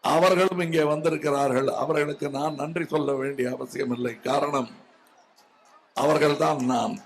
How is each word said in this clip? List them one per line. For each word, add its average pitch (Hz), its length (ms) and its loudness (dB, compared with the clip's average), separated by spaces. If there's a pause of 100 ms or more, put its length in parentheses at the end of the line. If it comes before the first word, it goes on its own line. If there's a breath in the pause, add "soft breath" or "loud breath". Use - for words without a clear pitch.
அவர்களும் 180 600 4
இங்கே 160 180 2 (100)
வந்திருக்கிறார்கள். 143 760 2 (120)
அவர்களுக்கு 147 560 -2
நான் 147 240 -4
நன்றி 165 320 -4
சொல்ல 147 180 0 (100)
வேண்டிய 135 360 -4
அவசியம் 123 400 -6
இல்லை. 120 160 -4 (160)
காரணம் 139 400 -2 (1300)
அவர்கள்தான் 147 580 2 (120)
நான் 113 240 -2 (100)